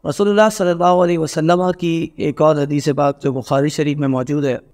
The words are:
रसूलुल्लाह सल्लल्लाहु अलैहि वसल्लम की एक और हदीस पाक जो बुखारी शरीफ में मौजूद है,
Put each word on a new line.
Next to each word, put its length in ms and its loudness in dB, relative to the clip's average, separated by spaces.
रसूलुल्लाह 480 2
सल्लल्लाहु 480 2
अलैहि 200 2
वसल्लम 540 0
की 180 -4
एक 200 -2
और 180 4
हदीस 320 -2
पाक 320 0
जो 100 0
बुखारी 380 0
शरीफ 260 -2
में 120 -2
मौजूद 360 -2
है, 140 -2